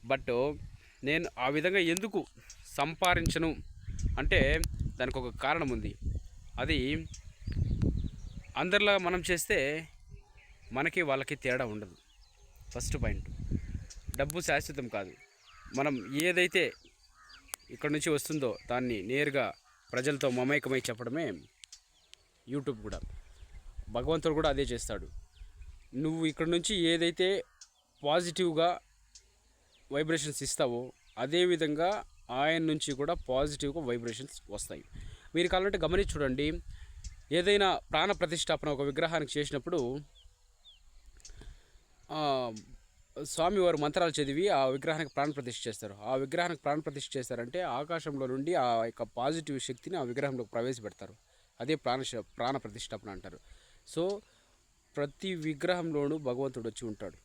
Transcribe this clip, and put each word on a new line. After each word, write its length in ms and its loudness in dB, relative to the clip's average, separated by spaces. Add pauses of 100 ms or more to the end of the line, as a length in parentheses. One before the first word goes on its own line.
But 500 0 (460)
నేను 260 0 (100)
ఆ 100 2
విధంగా 300 2
ఎందుకు 460 2 (520)
సంపాదించను 800 2 (640)
అంటే 400 6 (220)
దానికి 380 -2
ఒక 160 -8
కారణం 340 0
ఉంది. 260 -2 (640)
అది 480 0 (1500)
అందరిలా 400 4
మనం 340 0
చేస్తే 560 0 (840)
మనకి 300 0
వాళ్ళకి 340 0
తేడా 300 0
ఉండదు. 300 -8 (760)
ఫస్ట్ 260 -2
పాయింట్, 320 0 (880)
డబ్బు 240 -2
శాశ్వతం 460 0
కాదు. 240 -6 (640)
మనం 400 0
ఏదైతే 560 4 (1000)
ఇక్కడ 220 -4
నుంచి 180 0
వస్తుందో 480 0 (140)
దాన్ని 300 -2
నేరుగా 520 0 (380)
ప్రజలతో 380 2
మమేకమై 500 2
చెప్పడమే 520 -4 (1160)
YouTube 320 -4
కూడా. 180 -8 (880)
భగవంతుడు 440 2
కూడా 160 4
అదే 140 2
చేస్తాడు. 460 -4 (840)
నువ్వు 300 0
ఇక్కడ 220 0
నుంచి 280 2
ఏదైతే 680 4 (600)
పాజిటివ్గా 760 4 (1120)
వైబ్రేషన్స్ 520 0
ఇస్తావో, 500 0 (240)
అదేవిధంగా 840 2 (280)
ఆయన 300 4
నుంచి 320 0
కూడా 200 0
పాజిటివ్గా 680 0
వైబ్రేషన్స్ 680 -4
వస్తాయి. 360 -10 (500)
మీరు 120 4
కావాలంటే 300 2
గమనించి 340 2
చూడండి, 500 0 (680)
ఏదైనా 480 6 (120)
ప్రాణ 200 4
ప్రతిష్టాపన 580 0
ఒక 120 0
విగ్రహానికి 580 0
చేసినప్పుడు, 580 0 (2250)
ఆ, 400 2 (720)
స్వామివారు 540 4
మంత్రాలు 440 2
చదివి 260 2
ఆ 180 6
విగ్రహానికి 480 0
ప్రాణ 180 2
ప్రతిష్ఠ 360 -6
చేస్తారు. 360 -8
ఆ 120 0
విగ్రహానికి 460 0
ప్రాణ 180 0
ప్రతిష్ఠ 380 -8
చేశారంటే 440 -4
ఆకాశంలో 640 -4
నుండి 260 0
ఆ 300 4
యొక్క 200 -4
పాజిటివ్ 560 -2
శక్తిని 380 -6
ఆ 40 0
విగ్రహంలోకి 480 -2
ప్రవేశపెడతారు. 680 -6 (460)
అదే 140 0
ప్రాణ 260 0
శ-, 160 -6
ప్రాణ 400 -2
ప్రతిష్టాపన 520 -10
అంటారు. 300 -12 (580)
So 240 0 (720)
ప్రతి 400 -4
విగ్రహంలోనూ 840 0
భగవంతుడు 520 -2
వచ్చి 180 -8
ఉంటాడు. 380 -8